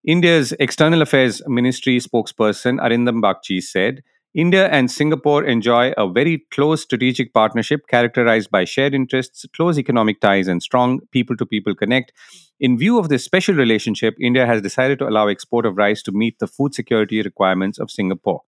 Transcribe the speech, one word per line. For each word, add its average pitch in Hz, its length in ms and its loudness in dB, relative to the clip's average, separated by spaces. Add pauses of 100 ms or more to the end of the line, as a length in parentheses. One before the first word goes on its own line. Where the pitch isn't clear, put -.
India's 165 540 4
External 156 400 2
Affairs 131 460 2
Ministry 123 540 0
spokesperson 117 760 -2
Arindam 117 440 0
Bagchi 95 400 -2
said, 117 400 -4 (320)
"India 175 340 2
and 135 220 2
Singapore 147 520 0
enjoy 120 540 2
a 107 100 0
very 139 440 0
close 151 320 0
strategic 123 500 -2
partnership 110 560 0
characterized 117 640 0
by 95 140 2
shared 135 300 -2
interests, 131 520 -4 (100)
close 165 220 0
economic 113 420 0
ties, 98 280 2
and 87 140 -2
strong 127 380 0 (120)
people-to-people 110 640 -4
connect. 120 380 -2 (480)
In 127 160 2
view 202 220 2
of 175 100 0
this 135 160 0
special 190 300 0
relationship, 113 680 0
India 123 240 2
has 117 160 2
decided 131 380 -2
to 135 100 -4
allow 107 200 2
export 110 360 -2
of 98 140 -2
rice 104 240 0
to 98 100 -8
meet 110 260 -2
the 110 80 -4
food 139 280 -6
security 110 480 -2
requirements 95 560 -2
of 104 120 -8
Singapore." 92 580 -4